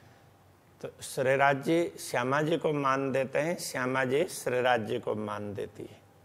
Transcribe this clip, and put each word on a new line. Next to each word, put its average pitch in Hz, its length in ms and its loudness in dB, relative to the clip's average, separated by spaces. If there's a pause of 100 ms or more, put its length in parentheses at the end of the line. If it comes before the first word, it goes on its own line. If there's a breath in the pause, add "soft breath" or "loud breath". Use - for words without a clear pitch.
(800 loud breath)
तो - 200 -12
श्री 135 340 2
राज 139 220 6
जी 165 420 2
श्यामा 131 420 0
जी 160 160 2
को 156 160 0
मान 135 380 0
देते 131 280 -2
हैं, 165 180 -2
श्यामा 131 480 -2
जी 139 180 0
श्री 127 380 -2
राज 123 200 4
जी 110 180 -4
को 113 160 -4
मान 104 380 -6
देती 104 300 -10
है। - 160 -18 (260)